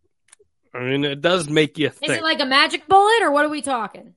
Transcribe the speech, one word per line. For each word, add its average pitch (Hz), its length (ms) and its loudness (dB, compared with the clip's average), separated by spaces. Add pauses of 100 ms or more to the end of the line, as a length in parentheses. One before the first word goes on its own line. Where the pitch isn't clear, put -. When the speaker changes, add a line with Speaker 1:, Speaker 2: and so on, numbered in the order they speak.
(720)
Speaker 1:
I 127 60 -12
mean, 131 240 -2
it 143 160 -4
does 170 300 0
make 151 280 0
you 147 100 0
Speaker 2:
Is - 140 -12
it 302 60 -6
Speaker 1:
think. 285 160 0
Speaker 2:
like 320 160 -2
a 285 60 -2
magic 285 420 0
bullet, 415 340 4
or 330 100 0
what 285 140 2
are 302 40 -2
we 302 120 -8
talking? 226 560 -8